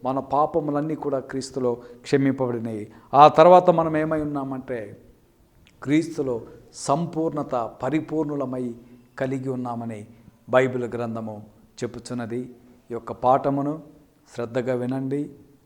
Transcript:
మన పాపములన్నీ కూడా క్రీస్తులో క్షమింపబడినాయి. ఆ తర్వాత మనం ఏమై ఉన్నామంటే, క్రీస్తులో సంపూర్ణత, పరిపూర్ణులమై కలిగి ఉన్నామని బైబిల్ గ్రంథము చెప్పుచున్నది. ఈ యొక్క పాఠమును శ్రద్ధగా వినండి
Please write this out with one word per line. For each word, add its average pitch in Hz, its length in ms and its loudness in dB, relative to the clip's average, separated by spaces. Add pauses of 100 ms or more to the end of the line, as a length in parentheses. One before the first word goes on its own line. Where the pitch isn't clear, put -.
మన 131 140 0
పాపములన్నీ 147 760 0
కూడా 139 240 -4
క్రీస్తులో 127 540 -4
క్షమింపబడినాయి. 120 1160 -2 (220)
ఆ 147 140 12
తర్వాత 180 420 8
మనం 160 280 2
ఏమై 156 240 -2
ఉన్నామంటే, 131 760 -6 (880)
క్రీస్తులో 147 580 0 (320)
సంపూర్ణత, 151 840 -2
పరిపూర్ణులమై 135 1160 -4 (460)
కలిగి 135 300 -4
ఉన్నామని 117 560 -8 (440)
బైబిల్ 123 340 2
గ్రంథము 113 580 -8 (420)
చెప్పుచున్నది. 120 560 -8 (520)
ఈ - 20 -8
యొక్క 117 180 -10
పాఠమును 139 680 0 (560)
శ్రద్ధగా 120 380 -4
వినండి 135 560 -4 (360)